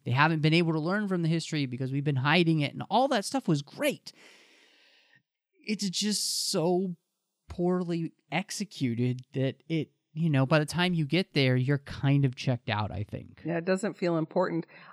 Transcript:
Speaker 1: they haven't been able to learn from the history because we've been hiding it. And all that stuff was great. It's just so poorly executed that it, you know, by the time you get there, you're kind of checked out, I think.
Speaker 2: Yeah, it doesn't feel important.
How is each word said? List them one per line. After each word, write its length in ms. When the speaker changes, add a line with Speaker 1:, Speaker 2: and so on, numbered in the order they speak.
Speaker 1:
they 80
haven't 280
been 140
able 180
to 80
learn 280
from 140
the 60
history 380
because 260
we've 120
been 120
hiding 440
it. 120
And 180
all 180
that 180
stuff 200
was 160
great. 500
It's 240
just 640
so 460
poorly 640
executed 920
that 220
it, 220
you 160
know, 160
by 120
the 80
time 280
you 120
get 280
there, 220
you're 220
kind 460
of 100
checked 340
out, 220
I 140
think. 400
Speaker 2:
Yeah, 140
it 60
doesn't 320
feel 220
important. 480